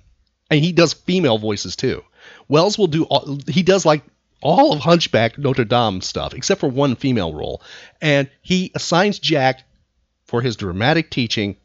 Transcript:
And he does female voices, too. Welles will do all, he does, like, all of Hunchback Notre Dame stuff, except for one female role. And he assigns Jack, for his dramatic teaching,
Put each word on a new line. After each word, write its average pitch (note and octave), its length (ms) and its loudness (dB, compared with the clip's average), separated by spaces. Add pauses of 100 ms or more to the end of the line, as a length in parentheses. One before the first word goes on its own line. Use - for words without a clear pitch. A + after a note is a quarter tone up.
(520)
And D3+ 120 4
he F3 100 0
does D#3+ 200 4
female D#3+ 460 0
voices, G#2 360 -6
too. - 300 -4 (440)
Welles E3+ 280 2
will G3+ 100 2
do D#3 180 0
all, C#3 340 -4 (100)
he E3+ 140 0
does, F3+ 240 2
like, D#3 160 2 (400)
all B3+ 320 4
of D3+ 60 -4
Hunchback C#3+ 580 2
Notre C3 260 0
Dame G#2+ 380 0
stuff, - 320 -8
except F#3 260 -2
for D#3+ 80 -2
one C3 280 0
female G#2+ 360 -2
role. D2+ 300 -10 (400)
And C#3+ 260 2 (140)
he F#3 320 -2
assigns F#3 440 0
Jack, C3 460 -2 (640)
for A#2+ 160 -2
his A#2+ 140 -2
dramatic A2+ 520 -2
teaching, G#2+ 560 -4